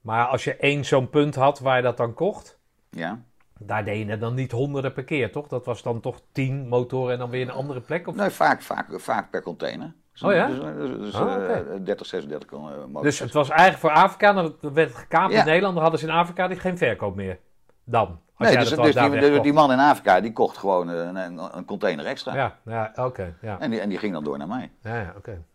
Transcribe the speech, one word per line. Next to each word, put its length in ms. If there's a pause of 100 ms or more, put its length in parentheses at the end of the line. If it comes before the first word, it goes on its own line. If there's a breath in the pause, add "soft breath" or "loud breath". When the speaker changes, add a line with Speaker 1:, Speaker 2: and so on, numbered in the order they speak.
Speaker 1:
Maar 260
als 160
je 120
één 300
zo'n 240
punt 260
had 240
waar 180
je 60
dat 140
dan 160
kocht, 440 (320)
Speaker 2:
Ja. 320 (380)
Speaker 1:
daar 260
deed 220
je 100
dan 160
niet 180
honderden 420
per 100
keer, 280
toch? 160
Dat 180
was 180
dan 160
toch 200 (120)
tien 360
motoren 460
en 60
dan 100
weer 120
een 120
andere 280
plek, 260
of? 80
Speaker 2:
Nee, 140
vaak, 320
vaak, 380
vaak 300
per 120
container. 520 (180)
Dus 120
Speaker 1:
Oh 100
ja? 140
Speaker 2:
dus, 120 (300)
dus, 100
dus, 160
Speaker 1:
Oh, 60
oké. 320
Speaker 2:
eh, 320
dertig, 220
zesendertig, 440
eh, 80
motors. 440
Speaker 1:
Dus 160
het 140
was 160
eigenlijk 300
voor 120
Afrika, 420
dan 280
werd 280
het 80
gekaapt 360
Speaker 2:
Ja. 60
Speaker 1:
in 60
Nederland, 280
dan 100
hadden 160
ze 80
in 60
Afrika 340
die 120
geen 180
verkoop 380
meer. 240 (440)
Dan, 240
als 120 (180)
Speaker 2:
Nee, 140
Speaker 1:
jij 80
Speaker 2:
dus, 100
Speaker 1:
dat 160
Speaker 2:
dus 100
Speaker 1:
daar 160
Speaker 2:
die, 80
Speaker 1:
wegkocht. 240
Speaker 2:
die 100
man 180
in 80
Afrika, 420
die 120
kocht 240
gewoon, 320
eh, 80
een, 180
een, 420
een 80
container 400
extra. 300
Speaker 1:
Ja, 300
ja, 400
oké, 360
ja. 180
Speaker 2:
En 120
die, 80
en 100
die 80
ging 160
dan 100
door 140
naar 100
mij. 240 (100)
Speaker 1:
Ja, 180
ja, 180
oké. 240 (140)